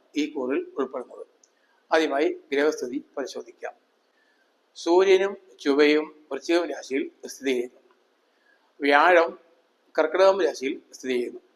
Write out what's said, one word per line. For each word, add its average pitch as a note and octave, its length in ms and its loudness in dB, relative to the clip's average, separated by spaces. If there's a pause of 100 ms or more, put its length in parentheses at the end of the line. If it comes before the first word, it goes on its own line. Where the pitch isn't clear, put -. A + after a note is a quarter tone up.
(160)
ഈ D3 160 -2
കൂറിൽ C#3+ 340 -6 (120)
ഉൾപ്പെടുന്നത്. - 480 -10 (680)
ആദ്യമായി D#3 460 -2 (120)
ഗ്രഹസ്ഥിതി C#3+ 520 -2 (120)
പരിശോധിക്കാം. - 760 -14 (840)
സൂര്യനും F#3+ 640 2 (240)
ചൊവ്വയും D3+ 560 2 (160)
വൃശ്ചികം E3+ 380 -2
രാശിയിൽ C3+ 580 -10
സ്ഥിതി C3+ 220 -8
ചെയ്യുന്നു. B2 300 -6 (1000)
വ്യാഴം E3 580 4 (600)
കർക്കിടകം F#3 440 2
രാശിയിൽ C3+ 380 -4 (120)
സ്ഥിതി C3 200 -8
ചെയ്യുന്നു. A#2+ 280 -6 (160)